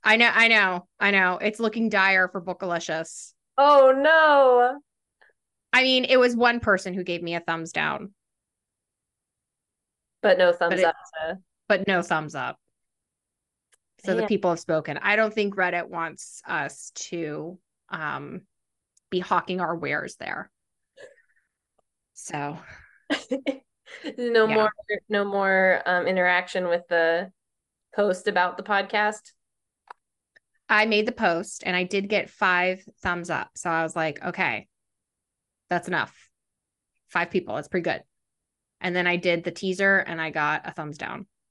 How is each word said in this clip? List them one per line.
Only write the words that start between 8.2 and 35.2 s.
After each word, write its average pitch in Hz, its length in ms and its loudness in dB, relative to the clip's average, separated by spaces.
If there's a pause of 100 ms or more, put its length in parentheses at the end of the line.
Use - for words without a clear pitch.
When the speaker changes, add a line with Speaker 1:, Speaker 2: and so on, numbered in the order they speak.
Speaker 2:
But 196 160 4
no 180 140 6
thumbs 170 200 0
Speaker 1:
But 180 80 0
it 180 60 4
Speaker 2:
up 165 100 0 (240)
to 170 180 -8 (300)
Speaker 1:
but 190 180 0
no 185 160 0
thumbs 151 320 -4
up. 123 220 -8 (1500)
So 190 100 -2
the 180 80 0
Speaker 2:
Man. 208 60 -4
Speaker 1:
people 190 220 0
have 165 80 -2
spoken. 156 420 -4
I 208 140 0
don't 214 180 0
think 208 220 -4
Reddit 180 340 -2
wants 165 560 -12
us 147 520 -8
to, 160 640 -10 (300)
um, 143 540 -10 (680)
be 180 100 -2
hawking 180 400 -2
our 170 160 -4
wares 151 400 -8
there. - 340 -10 (1600)
So. 147 440 -8 (520)
Speaker 2:
<laughs> - 280 -4 (800)
No 233 280 2
Speaker 1:
Yeah. 220 80 0
Speaker 2:
more, 214 180 2 (380)
no 202 140 0
more, 190 600 2
um, 180 220 0
interaction 180 600 0
with 175 220 0
the 170 420 0 (640)
post 202 320 0
about 180 300 0
the 190 60 -12
podcast. 208 720 -2 (1300)
Speaker 1:
I 214 200 2
made 214 200 2
the 247 60 -4
post 170 540 -2
and 180 100 -2
I 180 80 -2
did 196 240 -4
get 208 220 -2
five 185 520 0 (200)
thumbs 175 260 -6
up. 156 260 -6
So - 140 -8
I 165 140 0
was 160 120 -6
like, 160 300 -6
"Okay, 156 420 -6 (1000)